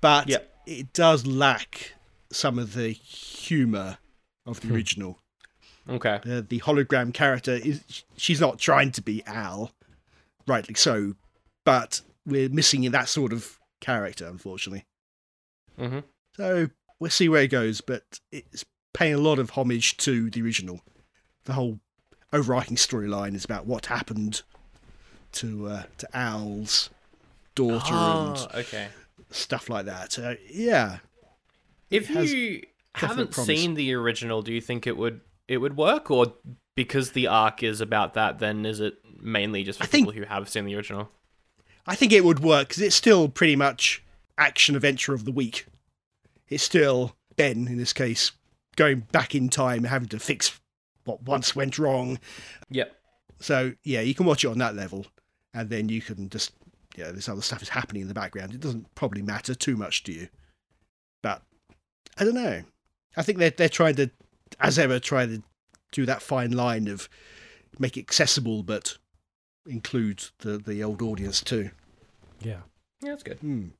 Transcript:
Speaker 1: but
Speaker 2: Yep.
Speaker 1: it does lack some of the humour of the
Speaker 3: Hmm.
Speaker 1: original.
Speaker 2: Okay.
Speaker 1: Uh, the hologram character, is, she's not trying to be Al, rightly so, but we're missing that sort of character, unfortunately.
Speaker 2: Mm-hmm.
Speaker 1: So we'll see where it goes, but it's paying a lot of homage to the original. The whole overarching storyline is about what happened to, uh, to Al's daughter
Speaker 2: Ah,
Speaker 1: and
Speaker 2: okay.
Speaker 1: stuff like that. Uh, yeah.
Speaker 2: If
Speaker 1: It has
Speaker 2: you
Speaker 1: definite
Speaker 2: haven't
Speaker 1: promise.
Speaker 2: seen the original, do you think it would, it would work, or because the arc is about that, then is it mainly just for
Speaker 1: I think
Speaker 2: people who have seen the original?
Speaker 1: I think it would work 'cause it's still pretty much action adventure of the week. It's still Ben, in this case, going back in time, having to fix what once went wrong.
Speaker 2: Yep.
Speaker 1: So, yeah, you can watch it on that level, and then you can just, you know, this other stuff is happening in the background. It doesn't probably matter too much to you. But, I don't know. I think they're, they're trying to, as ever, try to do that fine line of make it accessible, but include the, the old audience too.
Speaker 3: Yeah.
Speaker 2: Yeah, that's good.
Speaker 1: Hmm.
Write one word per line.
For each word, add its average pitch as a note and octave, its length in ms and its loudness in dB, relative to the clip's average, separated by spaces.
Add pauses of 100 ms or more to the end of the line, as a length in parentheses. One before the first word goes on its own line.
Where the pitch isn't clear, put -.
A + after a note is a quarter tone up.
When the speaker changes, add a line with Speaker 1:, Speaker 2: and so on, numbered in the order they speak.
Speaker 1:
but D3 280 6
Speaker 2:
Yep. - 260 -2 (120)
Speaker 1:
it C3+ 260 -12
does D#3+ 340 6
lack C3+ 680 0 (360)
some B2 280 0
of A2 160 -6
the A#2 160 -2
humour A2 1080 -2 (480)
of A#2 140 -12
the A2+ 80 -8
Speaker 3:
Hmm. A2+ 60 2
Speaker 1:
original. G2 440 -4 (680)
Speaker 2:
Okay. A#2+ 280 0
Speaker 1:
Uh, A#2+ 300 -6
the B2 140 -4
hologram C3+ 540 2
character, C3+ 400 2
is, C#3 500 -6 (120)
she's D#3 240 0
not C3+ 180 2
trying C#3+ 340 4
to G#2+ 100 -8
be G#2+ 240 -4
Al, G#2 460 -8 (760)
rightly A2 280 -2
so, G#2 400 2 (500)
but B2 380 4 (240)
we're C3+ 240 0
missing C3+ 400 2
that B2 180 2
sort B2+ 240 0
of - 260 -10 (220)
character, G2+ 460 -4
unfortunately. F#2 580 -12 (920)
Speaker 2:
Mm-hmm. B2+ 220 -6 (360)
Speaker 1:
So F#3 320 0 (320)
we'll D#3+ 100 -4
see E3+ 180 4
where D#3 140 6
it C#3 60 4
goes, A2+ 320 0
but - 400 -10 (100)
it's - 340 -16 (280)
paying D#3 220 2
a C#3+ 40 2
lot D3 200 4
of B2 120 0
homage B2 480 0
to A#2 320 0
the A2+ 120 -4
original. F#2 400 -4 (640)
The C3+ 100 -6
whole B2 260 -4 (520)
overarching B2 440 0
storyline G2+ 580 -2
is G2 100 -8
about G#2 220 -8
what A#2 200 -6
happened G#2+ 560 -4 (880)
to, G#2+ 360 -8
uh, G2+ 140 -8 (160)
to - 180 -12
Al's G#2+ 720 -4 (640)
daughter B2+ 400 0
Speaker 2:
Ah, D#3+ 580 0
Speaker 1:
and A#2+ 140 -6
Speaker 2:
okay. G#2 220 -10 (420)
Speaker 1:
stuff - 400 -6
like G2+ 160 -6
that. F#2+ 320 -10
Uh, A#2+ 160 -8 (160)
yeah. C#3+ 480 2 (920)
Speaker 2:
If G#3+ 200 0
Speaker 1:
It D4+ 40 -2
has D#4+ 180 2
Speaker 2:
you A#3+ 300 -4 (320)
Speaker 1:
definite - 0 -
Speaker 2:
haven't A#3 380 -2
Speaker 1:
promise. B2 140 -2 (140)
Speaker 2:
seen E3+ 140 0
the C#3 200 0
original, A#2 480 -2
do A2 100 -6
you A#2 80 -2
think A#2 260 -6
it B2 100 -2
would, A2+ 240 -2 (260)
it B2+ 120 -2
would C#3 180 -2
work, G3+ 340 2
or B2 240 6 (400)
because C3 380 0
the B2 140 0
arc A2 360 4
is A2 180 -2
about G#2+ 340 0
that, G#2+ 240 0
then G#2+ 280 -2
is G#2+ 140 -6
it G#2+ 180 -4 (220)
mainly G#2 440 -2
just G2 140 -8
for - 60 -2
Speaker 1:
I - 20 -6
think C#4+ 220 4
Speaker 2:
people G#2+ 140 -8
who G2+ 60 -10
have G2+ 200 -6
seen G#2 180 -4
the G2+ 100 -6
original? G#2 340 -8 (760)
Speaker 1:
I F#3+ 80 -2
think G#3+ 180 6
it G3 120 10
would E3 160 8
work D3 280 6
'cause - 120 -6
it's G3 140 2
still F#3 340 8
pretty D3+ 280 4
much C#3 460 2 (340)
action D3 400 4
adventure C#3 380 2
of A2+ 100 -4
the C3 80 -4
week. B2 340 -2 (840)
It's C#3 140 -2
still C3 540 4 (200)
Ben, A#2+ 300 2
in A#2+ 120 -4
this A#2+ 160 -2
case, A#2+ 380 0 (440)
going C#3+ 240 4 (120)
back C3+ 220 2
in B2+ 140 2
time, B2 360 0
having B2 260 -2
to G#2+ 80 -8
fix - 420 -4 (440)
what A2+ 180 -8
once C3 340 -2
went C3+ 220 -4
wrong. C3 420 0 (500)
Speaker 2:
Yep. B2+ 240 -4 (460)
Speaker 1:
So, C3 420 0
yeah, B2+ 200 -2
you B2+ 120 0
can F#3 120 2
watch D3+ 180 4
it C3+ 40 0
on A2+ 100 -2
that A#2 180 0
level, G2 300 -10 (480)
and A2+ 160 -8
then A2 180 -2
you A2 140 -4
can G2 260 -10
just, - 240 -8 (440)
you E2+ 80 -12
know, E2 80 -12
this F#2+ 160 -10
other G2+ 140 -8
stuff - 200 -6
is G#2 80 -12
happening G#2 320 -8
in F#2+ 60 -10
the G2+ 60 -10
background. F#2+ 380 -10
It B2+ 80 -12
doesn't B2+ 340 -8
probably G2+ 280 -6
matter G#2 320 -6
too B2 220 -2
much G#2 280 -4
to G2+ 80 -10
you. E2+ 160 -14 (920)
But, G#2 200 -6 (760)
I G3+ 60 2
don't A#3 100 2
know. E3 280 -4 (540)
I E3 60 -2
think G3 160 0
they're, E3 120 6
they're E3 180 2
trying D#3 280 4
to, C3+ 140 2 (500)
as C3+ 180 4
ever, C3 220 4
try B2+ 260 0
to A2+ 160 -6 (500)
do C#3 140 0
that A2+ 160 -2
fine B2 300 -2
line A#2 360 0
of G2+ 200 -10 (720)
make B2+ 180 -2
it B2+ 40 -8
accessible, A2+ 600 0
but G2+ 340 -6 (720)
include A2+ 580 -4 (140)
the, G#2+ 200 -6
the G#2 240 -8
old G#2+ 200 -6
audience G2 400 -4
too. G#2 280 -4 (720)
Speaker 3:
Yeah. G#2 200 -10 (420)
Speaker 2:
Yeah, C#4+ 80 -10
that's D4 120 -12
good. - 180 -14
Speaker 1:
Hmm. C3 280 -6 (120)